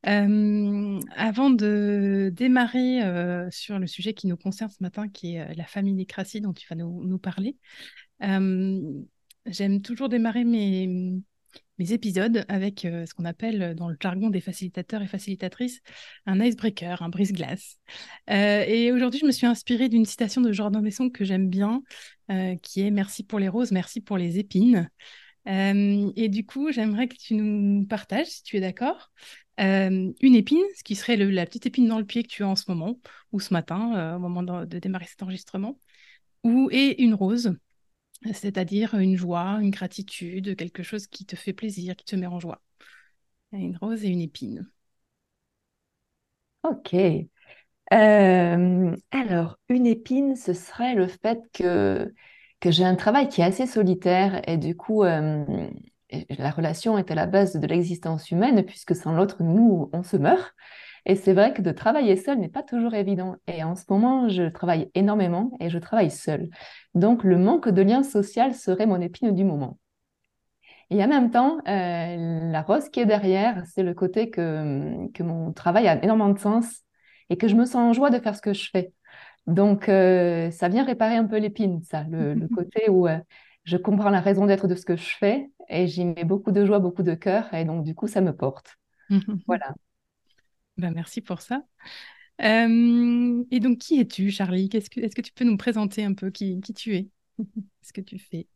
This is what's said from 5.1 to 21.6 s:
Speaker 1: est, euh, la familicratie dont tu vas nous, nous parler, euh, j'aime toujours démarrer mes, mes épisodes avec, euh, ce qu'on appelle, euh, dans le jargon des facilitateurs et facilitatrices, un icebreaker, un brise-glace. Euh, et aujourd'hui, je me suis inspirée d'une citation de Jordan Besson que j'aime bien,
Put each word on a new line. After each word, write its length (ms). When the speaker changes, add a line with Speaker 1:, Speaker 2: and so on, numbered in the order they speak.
Speaker 1:
est, 60
euh, 160
la 80
familicratie 760
dont 140
tu 160
vas 80
nous, 260
nous 160
parler, 380
euh, 560
j'aime 360
toujours 260
démarrer 380
mes, 760
mes 140
épisodes 560
avec, 380
euh, 200
ce 80
qu'on 120
appelle, 360
euh, 120
dans 160
le 100
jargon 300
des 100
facilitateurs 600
et 60
facilitatrices, 760
un 140
icebreaker, 600
un 80
brise-glace. 680
Euh, 360
et 280
aujourd'hui, 260
je 60
me 60
suis 160
inspirée 420
d'une 160
citation 340
de 140
Jordan 280
Besson 280
que 160
j'aime 240
bien, 340